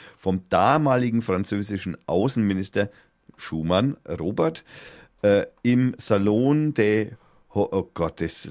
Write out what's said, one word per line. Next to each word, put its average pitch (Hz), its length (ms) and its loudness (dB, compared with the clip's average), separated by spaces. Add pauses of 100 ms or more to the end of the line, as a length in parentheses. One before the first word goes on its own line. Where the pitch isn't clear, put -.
(180)
vom 92 320 -2
damaligen 123 720 2
französischen 98 760 -4 (100)
Außenminister 101 840 0 (480)
Schumann, 87 580 0 (100)
Robert, 104 580 -4 (580)
äh, 101 240 4 (160)
im 123 340 2
Salon 123 800 2
de 107 380 0 (420)
Ho-, 101 180 0
oh 95 220 -2
Gott, 82 260 -4
das, - 300 -6